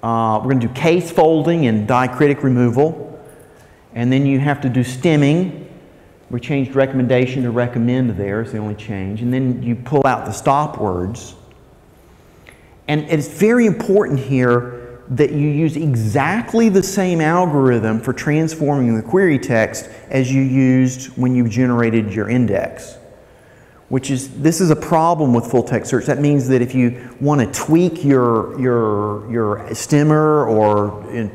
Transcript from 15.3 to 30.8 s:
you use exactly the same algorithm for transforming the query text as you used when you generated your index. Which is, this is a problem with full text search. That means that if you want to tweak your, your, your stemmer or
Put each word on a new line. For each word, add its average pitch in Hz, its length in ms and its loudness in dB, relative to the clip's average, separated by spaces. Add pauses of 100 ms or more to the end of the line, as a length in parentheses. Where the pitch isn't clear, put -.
you 147 160 0
use 151 280 0
exactly 151 920 0
the 185 160 2
same 185 360 0
algorithm 135 800 2
for 131 120 -4
transforming 147 840 0
the 110 80 -2
query 175 380 2
text - 500 -2 (180)
as 131 240 -2
you 135 100 2
used 131 680 2 (100)
when 127 160 0
you 123 140 2
generated 113 680 0
your 101 140 -4
index. 101 680 -2 (920)
Which 131 240 -4
is, 127 180 -6 (100)
this 160 200 0
is 180 100 2
a 151 60 4
problem 160 580 2
with 117 160 0
full - 140 2
text - 260 -4
search. 117 160 0
That 131 140 0
means 143 260 2
that 127 160 2
if 123 140 -4
you 123 340 -2 (100)
want 147 200 2
to - 60 2
tweak 170 580 0
your, 120 560 2
your, 107 720 -2
your 107 260 -2 (120)
stemmer 151 760 2
or 104 640 2